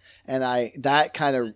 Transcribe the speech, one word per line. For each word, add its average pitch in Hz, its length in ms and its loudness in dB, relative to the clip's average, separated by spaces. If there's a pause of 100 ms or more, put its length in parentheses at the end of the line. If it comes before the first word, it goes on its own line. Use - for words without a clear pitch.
(260)
And 131 180 -4
I, 123 340 0
that 139 360 2
kind 143 220 0
of 117 200 -2